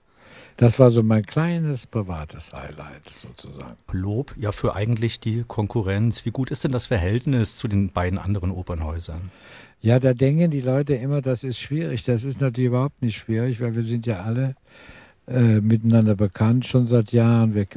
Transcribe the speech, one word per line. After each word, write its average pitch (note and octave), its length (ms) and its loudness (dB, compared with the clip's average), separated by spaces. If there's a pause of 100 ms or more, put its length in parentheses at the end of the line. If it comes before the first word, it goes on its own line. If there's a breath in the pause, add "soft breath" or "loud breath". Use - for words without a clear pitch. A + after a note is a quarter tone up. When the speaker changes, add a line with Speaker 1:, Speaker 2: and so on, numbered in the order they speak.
(540 loud breath)
Speaker 1:
Das A#2 240 4
war B2+ 100 10
so A#2 140 4
mein A2 220 2
kleines D#3+ 600 -2
privates E2 680 -8
Highlight D2+ 560 -16
sozusagen. - 640 -18 (160)
Speaker 2:
Lob G2+ 460 -4
ja G#2 160 -4
für - 200 -2
eigentlich A2+ 460 -2
die A2+ 260 -2
Konkurrenz. G#2 800 -2
Wie A#2+ 80 -4
gut B2+ 180 -4
ist - 140 -4
denn D3+ 80 0
das B2 160 -2
Verhältnis A2+ 720 0
zu - 100 -4
den G2+ 240 2
beiden F2+ 260 -2
anderen F#2+ 340 -2
Opernhäusern? E2+ 800 -8 (500 loud breath)
Speaker 1:
Ja, A#2+ 180 4
da B2+ 140 2
denken C#3+ 360 2
die C#3+ 120 -2
Leute C3+ 340 0
immer, C#3 260 -2
das C3 220 -4
ist B2+ 160 -8
schwierig. D3 460 -6
Das A#2+ 180 0
ist C3+ 160 -6
natürlich B2+ 300 0
überhaupt B2+ 320 -2
nicht A2+ 160 -2
schwierig, A2+ 420 -2
weil A#2 160 -4
wir A#2 80 -2
sind A2+ 220 -4
ja G2+ 180 -4
alle, B2+ 320 -2 (720 loud breath)
äh, A#2 320 4
miteinander A2 560 4
bekannt A2 500 2
schon B2 220 2
seit A#2 240 0
Jahren. A#2 420 4
Wir, G#2 240 0